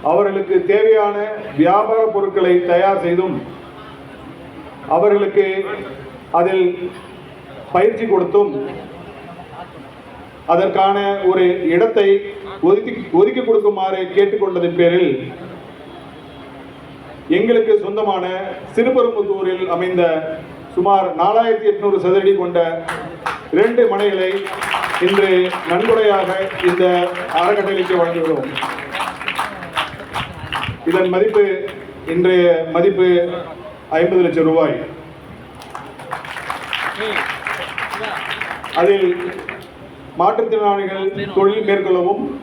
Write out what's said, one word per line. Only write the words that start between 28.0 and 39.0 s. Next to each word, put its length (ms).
இதன் 240
மதிப்பு, 560
இன்றைய 640
மதிப்பு 560
ஐம்பது 320
லட்சம் 220
ரூபாய். 320
அதில் 560